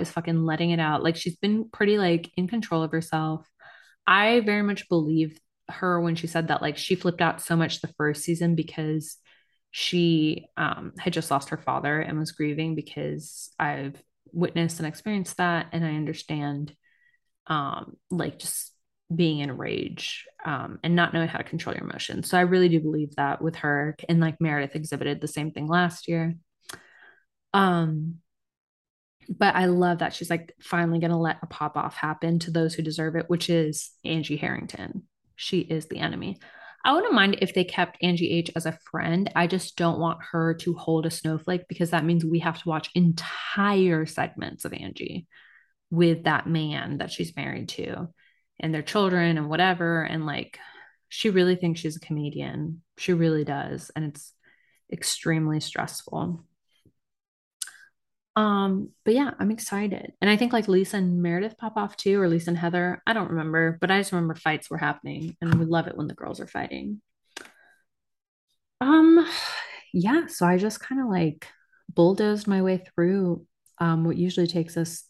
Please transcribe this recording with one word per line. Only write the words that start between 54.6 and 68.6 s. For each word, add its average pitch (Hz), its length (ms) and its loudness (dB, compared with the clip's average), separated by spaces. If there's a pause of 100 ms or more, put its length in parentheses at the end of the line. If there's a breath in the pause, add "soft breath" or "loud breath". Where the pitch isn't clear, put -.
extremely 160 680 -2
stressful. - 840 -6 (1900 loud breath)
Um, 202 560 2 (120)
but 220 120 4
yeah, 277 240 2
I'm 196 100 2
excited. 208 720 -6
And 196 80 4
I 208 80 6
think, 240 160 2
like, 220 140 0
Lisa 190 300 2
and 175 260 2
Meredith 180 340 -2
pop 220 180 -8
off 202 220 -4
too, 202 240 2
or 185 60 4
Lisa 170 240 2
and 170 60 0
Heather. 175 500 -2
I 226 60 2
don't 190 180 -2
remember, 165 500 0
but 180 80 0
I 190 100 4
just 196 120 -2
remember 170 240 0
fights 156 340 -2
were 160 80 -6
happening, 147 640 -6
and 165 140 4
we 165 100 4
love 165 220 2
it - 100 -10
when 156 80 -4
the - 80 -8
girls - 260 -10
are - 60 -8
fighting. - 560 -8 (1800 loud breath)